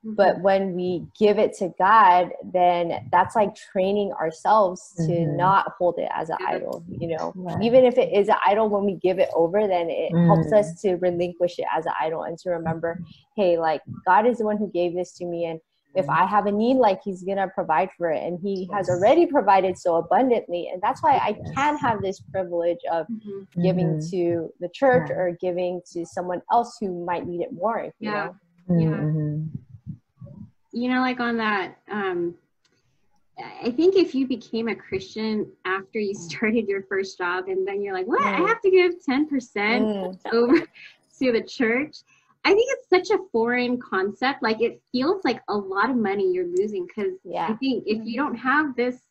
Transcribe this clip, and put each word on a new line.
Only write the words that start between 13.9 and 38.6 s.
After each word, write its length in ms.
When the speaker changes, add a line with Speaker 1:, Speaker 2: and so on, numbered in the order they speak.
Speaker 2:
God 220
is 140
the 40
one 140
who 140
gave 240
this 240
to 80
me. 180
And 140
if 140
Speaker 3:
Mm. 100
Speaker 2:
I 80
have 220
a 40
need, 260
like, 260
he's 200
gonna 260
provide 460
for 140
it. 140
And 160
he 340
has 140
Speaker 3:
Yes. 100
Speaker 2:
already 300
provided 500
so 200
abundantly. 760
And 80
that's 220
why 140
I 200
Speaker 3:
Yes. 160
Speaker 2:
can 240
have 240
this 200
privilege 680
of 160
Speaker 1:
Mm-hmm. 540
Speaker 2:
giving 260
Speaker 3:
Mm-hmm. 180
Speaker 2:
to 340
the 80
church 420
Speaker 3:
Yeah. 60
Speaker 2:
or 220
giving 400
to 160
someone 340
else 300
who 240
might 220
need 140
it 120
more, 300
you 100
Speaker 1:
Yeah. 220
Speaker 2:
know? 120
Speaker 1:
Yeah. 180
Speaker 3:
Mm-hmm. 480
Speaker 1:
You 140
know, 140
like, 180
on 180
that, 380
um, 460
I 80
think 240
if 180
you 140
became 400
a 80
Christian 760
after 340
you 140
Speaker 3:
Mm. 40
Speaker 1:
started 500
your 160
first 340
job 320
and 180
then 140
you're 120
like, 140
"What? 180
I 140
Speaker 2:
Mm. 80
Speaker 1:
have 140